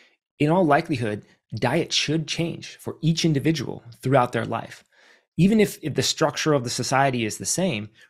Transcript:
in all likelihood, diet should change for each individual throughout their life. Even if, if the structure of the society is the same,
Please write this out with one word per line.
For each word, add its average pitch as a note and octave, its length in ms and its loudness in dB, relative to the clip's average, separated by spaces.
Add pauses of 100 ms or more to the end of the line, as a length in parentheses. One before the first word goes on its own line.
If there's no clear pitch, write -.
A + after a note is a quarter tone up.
(380)
in D3 100 4
all F3+ 160 4
likelihood, C3+ 600 0 (320)
diet B2 360 0
should D3+ 340 -2
change - 500 -8
for - 260 -10
each D#3+ 220 2
individual D3 580 0 (180)
throughout B2+ 320 2
their A2+ 140 -4
life. - 380 -8 (520)
Even G3+ 240 6
if, - 220 2
if D3+ 120 -6
the C3+ 80 0
structure D3+ 520 0
of A#2+ 100 0
the A#2+ 60 -6
society B2+ 560 0
is G#2 120 -8
the G2+ 60 -12
same, A#2 460 -2 (200)